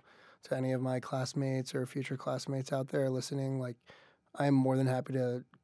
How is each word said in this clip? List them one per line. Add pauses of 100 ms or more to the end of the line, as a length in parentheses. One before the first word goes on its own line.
(440)
to
any
of
my
classmates
or
future
classmates
out
there
listening,
like, (580)
I'm
more
than
happy
to (200)